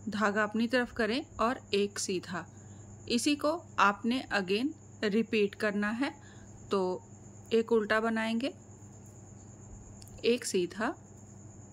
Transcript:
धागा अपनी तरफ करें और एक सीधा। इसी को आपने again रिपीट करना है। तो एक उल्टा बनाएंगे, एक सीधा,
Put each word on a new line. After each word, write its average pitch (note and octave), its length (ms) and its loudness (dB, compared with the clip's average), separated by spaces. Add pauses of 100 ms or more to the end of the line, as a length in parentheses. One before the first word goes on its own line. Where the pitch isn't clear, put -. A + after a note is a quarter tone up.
धागा G#3 340 4
अपनी A3 240 2
तरफ A#3+ 260 2
करें A#3 340 0 (140)
और B3 200 2 (140)
एक G3+ 240 2
सीधा। F3+ 480 -4 (640)
इसी C#4+ 280 4
को D#4 260 0 (160)
आपने A3+ 460 4 (100)
again G3+ 340 2 (360)
रिपीट G#3+ 500 4
करना G#3 360 0
है। B3 240 -2 (560)
तो F#3 320 2 (500)
एक A3+ 200 4
उल्टा A3 280 6
बनाएंगे, A3+ 540 0 (1700)
एक A#3+ 200 4
सीधा, G3+ 520 0 (760)